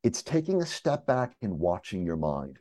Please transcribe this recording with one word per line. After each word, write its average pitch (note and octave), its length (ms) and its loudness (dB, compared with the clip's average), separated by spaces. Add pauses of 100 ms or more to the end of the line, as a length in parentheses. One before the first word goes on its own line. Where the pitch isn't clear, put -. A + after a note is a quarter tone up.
It's A#2 200 2
taking E3 380 0
a E3 60 0
step - 400 -2
back B2+ 360 0
and F2+ 180 -2
watching F2 440 0
your E2 120 0
mind. C#2 440 -2